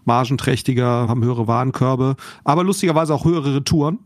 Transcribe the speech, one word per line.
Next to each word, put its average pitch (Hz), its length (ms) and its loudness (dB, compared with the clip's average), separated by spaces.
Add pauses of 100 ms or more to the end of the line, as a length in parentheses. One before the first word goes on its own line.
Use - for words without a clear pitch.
margenträchtiger, 123 1040 0
haben 113 160 0
höhere 120 220 -2
Warenkörbe, 127 720 0 (300)
aber 160 180 2
lustigerweise 165 500 0
auch 143 120 -2
höhere 147 300 0
Retouren, 151 500 0